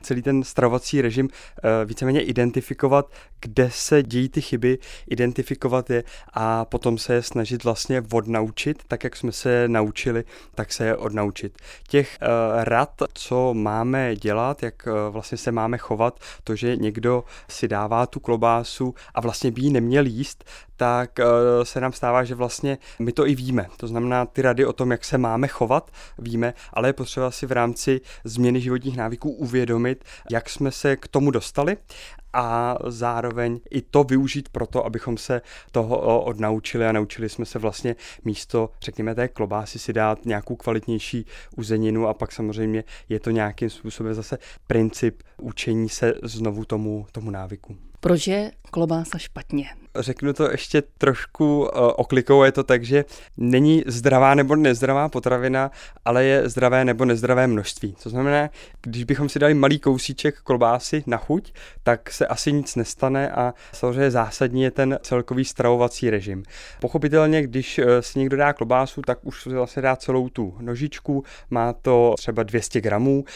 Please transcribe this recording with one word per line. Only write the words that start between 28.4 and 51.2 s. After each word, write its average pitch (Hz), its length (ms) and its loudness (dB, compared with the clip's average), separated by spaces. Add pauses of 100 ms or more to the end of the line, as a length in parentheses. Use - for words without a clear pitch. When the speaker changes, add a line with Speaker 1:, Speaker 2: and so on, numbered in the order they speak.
Speaker 1:
životních 127 360 -4
návyků 120 340 -6
uvědomit, 123 760 -2 (280)
jak 117 180 -2
jsme 139 200 -2
se 139 260 0
k - 120 -14
tomu 139 220 2
dostali 143 460 -2 (560)
a 120 440 0 (100)
zároveň 120 760 -4 (100)
i 135 120 -4
to 143 220 4
využít 135 440 0
pro - 180 -6
to, - 200 -4
abychom 113 300 -6
se 123 260 -4 (280)
toho, 117 280 0
o, 117 220 4
odnaučili 110 640 -2
a 110 60 2
naučili 107 360 -4
jsme 113 160 -8
se - 140 -10
vlastně 113 380 -4 (280)
místo, 113 460 -4 (100)
řekněme, 110 340 -6
té 123 140 -2
klobásy 107 500 -6
si - 140 -8
dát 107 340 0
nějakou 113 300 -4
kvalitnější 113 680 -4 (300)
uzeninu 110 520 0
a 110 60 0
pak - 180 -8
samozřejmě 110 520 -4 (240)
je 107 120 -4
to 117 100 -4
nějakým 110 400 -2
způsobem 110 440 -8
zase 110 240 -8 (280)
princip 113 560 0 (180)
učení 113 480 -4
se - 340 0
znovu 110 420 -6
tomu, 107 480 -4
tomu 110 180 -8
návyku. 98 460 -12 (240)
Speaker 2:
Proč 170 260 2
je 208 260 -2 (180)
klobása 165 480 -2
špatně? - 480 -6 (320)
Speaker 1:
Řeknu 131 340 -2
to 139 180 2
ještě - 320 0 (160)
trošku, 143 680 2